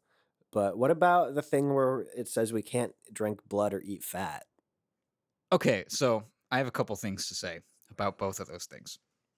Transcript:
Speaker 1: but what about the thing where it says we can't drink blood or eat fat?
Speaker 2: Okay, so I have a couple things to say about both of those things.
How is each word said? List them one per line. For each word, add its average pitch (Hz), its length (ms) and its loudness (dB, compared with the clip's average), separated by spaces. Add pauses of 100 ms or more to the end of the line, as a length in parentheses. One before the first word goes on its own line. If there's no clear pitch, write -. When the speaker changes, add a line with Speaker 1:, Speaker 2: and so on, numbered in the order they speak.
(500)
Speaker 1:
but 98 280 2
what 127 120 4
about 170 440 4
the 143 80 0
thing 143 320 2
where 131 320 2 (100)
it 113 100 -6
says 113 280 0
we 107 80 0
can't 120 320 -4 (180)
drink 107 340 -2
blood 101 280 2
or 98 80 -6
eat 98 200 -10
fat? - 440 -8 (1040)
Speaker 2:
Okay, 117 360 4
so 113 360 2 (260)
I 127 80 0
have 135 80 0
a 120 60 -6
couple 107 240 -4
things 98 320 -6
to 98 60 -10
say 85 260 -8 (300)
about 101 280 -4
both 98 220 -4
of 95 80 -12
those 87 180 -14
things. - 320 -18 (400)